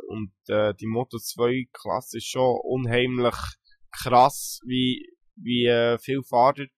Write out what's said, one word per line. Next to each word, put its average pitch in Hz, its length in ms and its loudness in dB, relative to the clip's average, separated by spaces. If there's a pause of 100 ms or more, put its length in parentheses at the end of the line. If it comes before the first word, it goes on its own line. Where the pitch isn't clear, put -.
und, 107 240 -8 (160)
äh, 107 260 0
die 107 120 -12
Moto 113 320 -4
zwei 120 540 -2
Klasse 110 460 -6
ist - 100 -10
schon 127 340 0
unheimlich 123 720 0 (560)
krass, - 720 2
wie, 127 440 -2 (280)
wie, 120 300 0
äh, 117 320 2
viele 135 240 -4
Fahrer 135 440 2 (120)